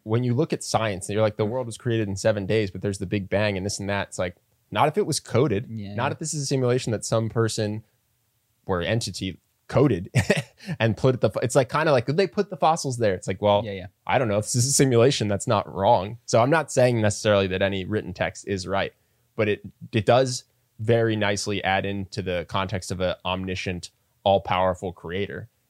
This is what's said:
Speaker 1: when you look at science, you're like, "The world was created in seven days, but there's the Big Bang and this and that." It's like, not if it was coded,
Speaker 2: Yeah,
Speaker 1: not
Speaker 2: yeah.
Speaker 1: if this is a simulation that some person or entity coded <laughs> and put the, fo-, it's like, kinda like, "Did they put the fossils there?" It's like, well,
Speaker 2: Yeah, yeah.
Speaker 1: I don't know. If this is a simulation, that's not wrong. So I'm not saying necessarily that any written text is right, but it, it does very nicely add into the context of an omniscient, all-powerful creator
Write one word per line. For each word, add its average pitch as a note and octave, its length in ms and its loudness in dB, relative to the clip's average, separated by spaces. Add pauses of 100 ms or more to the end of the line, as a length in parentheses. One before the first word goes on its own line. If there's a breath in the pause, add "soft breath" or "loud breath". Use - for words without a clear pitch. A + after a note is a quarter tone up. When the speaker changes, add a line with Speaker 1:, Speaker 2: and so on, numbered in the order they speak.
Speaker 1:
when A2+ 200 0
you A#2+ 100 2
look D#3 180 0
at - 120 -4
science, G#2 460 -2
you're G#2 120 0
like, G#2+ 140 2
"The A2 80 0
world A#2+ 220 -4
was A2 100 -10
created A2+ 320 -2
in F#2 80 -4
seven G#2 300 0
days, G#2 240 0
but F#2+ 100 -12
there's G2+ 180 -4
the G2 80 -8
Big G2 220 -4
Bang G2+ 300 0
and F2+ 80 -4
this G2 120 -6
and G2 120 -6
that." G2+ 180 -2
It's - 100 -10
like, F2+ 180 -4 (340)
not A2 180 2
if D3+ 80 -4
it G#3 100 0
was - 140 -4
coded, A#2+ 480 0
Speaker 2:
Yeah, G#2 260 -10
Speaker 1:
not A#2 120 -2
Speaker 2:
yeah. D3 60 -4
Speaker 1:
if D3+ 60 -8
this D#3+ 160 -8
is D3 80 -6
a C3+ 40 -6
simulation B2+ 460 0
that G2+ 120 -4
some A2+ 240 0
person G#2+ 560 -2 (800)
or F#2 180 0
entity F#2+ 560 -4 (300)
coded C3 420 2 (340)
<laughs> - 360 -12
and A2+ 160 2
put B2+ 240 2
the, A2+ 100 4
fo-, - 100 -4
it's B2+ 140 -2
like, C3 160 4
kinda D#3 220 2
like, B2 140 2
"Did D#3 100 -2
they F#3+ 100 4
put G3 240 -4
the F3+ 60 -8
fossils D#3 420 0
there?" G#2+ 160 2
It's F2 140 -8
like, F#2+ 140 -6
well, G2+ 220 4
Speaker 2:
Yeah, G#2 80 -8
yeah. F#2+ 140 -10 (200)
Speaker 1:
I A2 120 2
don't B2+ 100 2
know. G2+ 100 2
If G#2+ 80 -2
this - 100 -4
is A#2+ 100 2
a C#3 60 -2
simulation, B2+ 560 4
that's G2+ 180 -2
not G#2+ 260 0
wrong. G#2 540 2
So A#2 140 4
I'm B2 100 4
not D#3 220 0
saying B2 280 4
necessarily G2+ 480 2
that F#2 140 -2
any F#2+ 220 -2
written F#2+ 300 -4
text - 340 -6
is F#2 180 -4
right, F#2+ 260 -2 (440)
but G#2+ 120 0
it, G2+ 120 0 (320)
it A2 140 0
does B2+ 380 4 (340)
very A2+ 380 2
nicely G#2 480 -2
add F#2+ 220 0
into G2 360 -6
the F2 260 -4
context F#2+ 420 -4
of F#2 100 -6
an F2+ 140 0 (100)
omniscient, F#2 680 -6 (340)
all-powerful F#2 680 2
creator F#2 560 -8 (220)